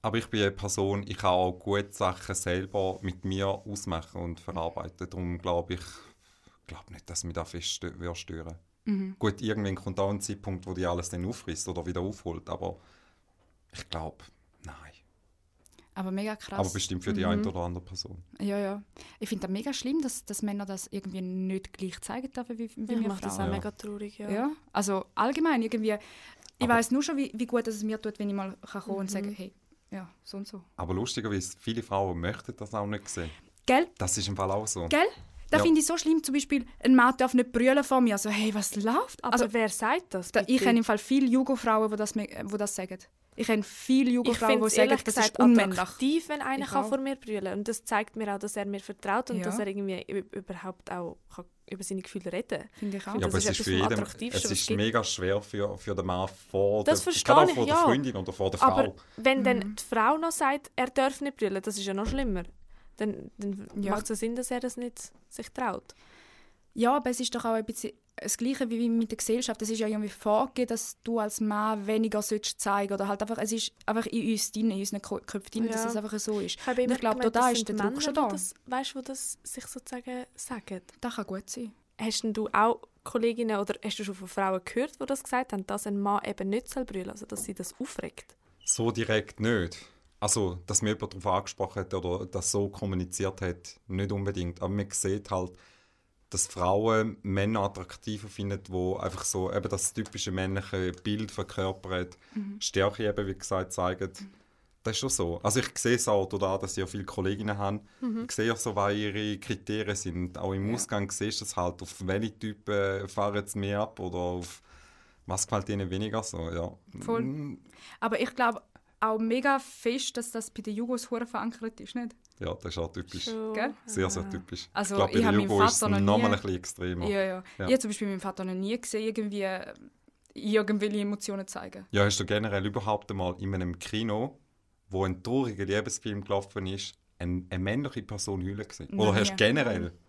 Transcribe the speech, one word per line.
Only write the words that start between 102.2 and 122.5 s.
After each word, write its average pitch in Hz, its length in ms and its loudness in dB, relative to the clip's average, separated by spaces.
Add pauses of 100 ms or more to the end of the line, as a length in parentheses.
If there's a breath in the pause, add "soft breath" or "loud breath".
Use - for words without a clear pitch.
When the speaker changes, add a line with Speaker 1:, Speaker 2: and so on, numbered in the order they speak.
Speaker 2:
Mhm. 202 260 -6
Speaker 1:
Stärke 101 480 2
eben, 101 200 0
wie 95 100 -4
gesagt, 92 360 -2
zeigen. 92 440 0
Speaker 2:
Mhm. - 120 -14 (520 soft breath)
Speaker 1:
Das 113 120 -4
ist - 60 -2
schon 135 100 -2
so. 85 340 0
Also 107 160 4
ich - 180 -4
sehe 120 180 4
es 117 120 0
auch 101 200 4
dadurch, 95 340 0
dass 98 100 -6
ich - 60 -6
ja 95 100 -2
viele 101 160 -6
Kolleginnen 101 540 -2
habe. 101 240 -2 (200 soft breath)
Speaker 3:
Mhm. 226 260 -2
Speaker 1:
Ich - 40 -8
sehe 113 200 2
auch 117 60 0
so, 113 180 -2
was 101 200 2
ihre 104 440 -2
Kriterien 104 560 -4
sind. 87 420 -6
Auch 95 160 -4
im 98 160 -2
Speaker 2:
Ja. 117 60 0
Speaker 1:
Ausgang 101 360 -2
siehst 107 300 -2
du 104 40 -10
es - 120 -8
halt, 87 240 -2
auf - 140 -12 (120)
welche 101 320 -2
Typen 101 720 -2
fahren 101 360 0
sie 101 140 -6
mehr 101 220 0
ab - 180 -4
oder 90 180 -4
auf 90 440 -4 (640 soft breath)
was 92 200 -2
gefällt 101 240 0
ihnen 98 200 -2
weniger 107 340 -2
so, 82 260 -6
ja. 85 220 -4 (300)
Speaker 2:
Voll. 226 200 -2
Speaker 1:
Mm. 143 380 -6 (420 loud breath)
Speaker 2:
Aber 226 180 0
ich 247 160 0
glaub 240 260 0 (380)
auch 220 200 2
mega 254 400 4
fest, - 580 -4
dass 240 140 -6
das 226 180 -6
bei - 120 -10
den 214 140 -6
Jugos 240 360 -2
hure 233 140 -2
verankert 226 560 -6
ist, - 140 -14
nicht? 240 180 -6 (260)
Speaker 1:
Ja, - 140 -2